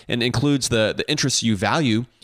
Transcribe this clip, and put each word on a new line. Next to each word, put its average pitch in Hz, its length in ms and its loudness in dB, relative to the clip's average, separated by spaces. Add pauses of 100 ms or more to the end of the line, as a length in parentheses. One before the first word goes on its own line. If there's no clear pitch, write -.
and 120 120 -2
includes 131 460 0
the, 110 300 2
the - 120 -4
interests 143 320 0
you 113 140 2
value, 113 480 0 (200)